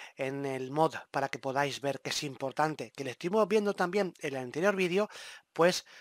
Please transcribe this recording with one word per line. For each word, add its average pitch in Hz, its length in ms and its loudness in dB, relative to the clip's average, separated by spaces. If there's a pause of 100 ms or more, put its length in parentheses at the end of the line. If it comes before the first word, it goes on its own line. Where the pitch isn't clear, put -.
(140)
en 139 300 -4
el 131 260 -4
mod 156 240 4 (160)
para 135 200 0
que 135 80 -8
podáis 135 420 -2
ver 139 220 -4
que 135 80 -6
es - 120 -2
importante, 139 720 -2
que 135 100 -8
le 123 80 -4
estuvimos 196 360 2
viendo 208 240 2
también 185 460 0
en 139 160 -6
el 131 80 -4
anterior 156 340 2
vídeo, 185 320 2 (460)
pues 175 320 4 (140)